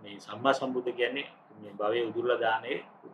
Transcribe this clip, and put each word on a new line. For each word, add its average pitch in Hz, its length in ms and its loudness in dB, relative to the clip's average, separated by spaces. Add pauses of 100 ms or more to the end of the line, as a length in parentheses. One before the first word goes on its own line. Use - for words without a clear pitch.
මේ 101 200 -14
සම්මා 117 320 2
සම්බුද්ධ 127 400 0
කියන්නේ 120 340 0 (280)
මේ 104 180 -16
භවයේ 110 340 2
උදුරලා 117 340 2
දානේ 113 380 2 (360)